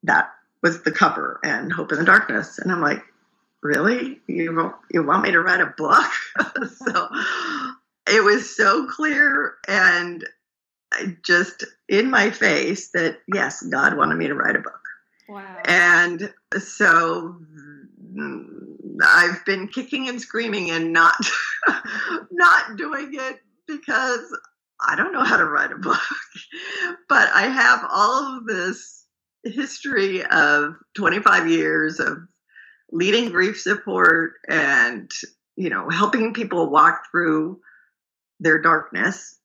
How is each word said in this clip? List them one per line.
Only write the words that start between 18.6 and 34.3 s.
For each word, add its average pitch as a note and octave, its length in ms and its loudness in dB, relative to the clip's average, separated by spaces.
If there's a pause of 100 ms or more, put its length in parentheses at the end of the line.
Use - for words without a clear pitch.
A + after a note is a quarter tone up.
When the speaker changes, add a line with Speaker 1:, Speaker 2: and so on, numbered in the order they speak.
Speaker 1:
I've F3 420 4
been G3 220 -4
kicking C4 420 -8
and B3 120 -8
screaming G#3 500 -4
and E3 200 -2
not, E3 240 6 (520)
<laughs> - 640 -6
not B3+ 460 4
doing D4+ 360 -8
it C4 260 -8 (280)
because C#4+ 680 -4 (480)
I D3+ 100 0
don't F4 180 -2
know C#4+ 100 0
how - 140 2
to E3+ 80 4
write D3 260 -2
a - 60 -12
book. - 240 -2
<laughs> - 80 -6 (1000)
But A3 260 6
I G3 100 4
have B3+ 460 2
all C4 480 0
of A#3 80 -14
this F#3 600 -6 (380)
history A3 840 -4
of D3 500 2 (200)
twenty-five F#3 540 2
years D#3 500 0
of D#3+ 180 -4 (760)
leading G#3+ 380 0
grief F#3 300 0
support F3+ 760 0 (160)